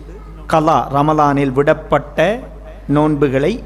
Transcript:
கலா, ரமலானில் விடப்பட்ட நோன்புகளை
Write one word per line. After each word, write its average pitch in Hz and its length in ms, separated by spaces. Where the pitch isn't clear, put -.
கலா, 156 460
ரமலானில் 143 600
விடப்பட்ட 156 880
நோன்புகளை 147 720